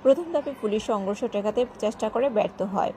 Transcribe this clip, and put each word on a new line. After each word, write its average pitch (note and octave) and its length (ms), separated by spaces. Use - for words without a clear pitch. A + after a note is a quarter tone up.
প্রথম C4+ 200
ধাপে C#4+ 280
পুলিশ G#3+ 220
সংঘর্ষ G3+ 380
ঠেকাতে G#3+ 340
চেষ্টা G#3+ 300
করে B3 200
ব্যর্থ G3+ 320
হয়। F#3+ 360